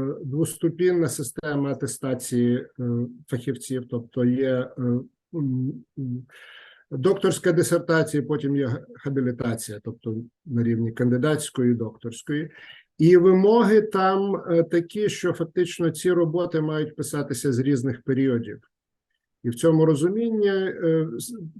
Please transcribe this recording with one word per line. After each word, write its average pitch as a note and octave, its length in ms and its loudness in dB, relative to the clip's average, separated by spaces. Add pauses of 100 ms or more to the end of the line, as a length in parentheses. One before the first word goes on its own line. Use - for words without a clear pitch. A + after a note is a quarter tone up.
(240)
двоступінна E3 840 0
система C#3+ 640 -4
атестації, B2 840 -2
е, - 100 -6 (640)
фахівців, B2+ 600 -6
тобто B2 340 -4
є, B2+ 440 2 (100)
е, C3 40 -6 (520)
м, C3 380 -2 (260)
м, B2 280 -8 (640)
докторська F3+ 640 0
дисертація, D#3+ 720 0
потім C#3 340 -2
є C#3 100 0
га-, B2 140 -4 (140)
хабілітація, A#2+ 920 -4
тобто A2 320 -10 (300)
на A#2 160 -2
рівні A#2 300 0
кандидатської B2+ 800 0
і A#2+ 40 2
докторської. A#2+ 760 -6 (480)
І E3+ 180 8
вимоги G3+ 640 6
там, F#3+ 540 0
е, E3+ 260 2
такі, E3+ 460 -2
що F3+ 240 -2
фактично E3+ 580 -2
ці F3+ 220 0
роботи E3+ 480 0
мають D#3 360 -2
писатися C#3+ 560 -4
з A#2+ 60 0
різних C3 440 0
періодів. B2+ 560 0 (840)
І B2 60 -2
в A#2 40 -6
цьому D#3+ 320 4
розумінні, G3+ 640 2
е, E3+ 680 0
с-, A#3+ 220 -10 (220)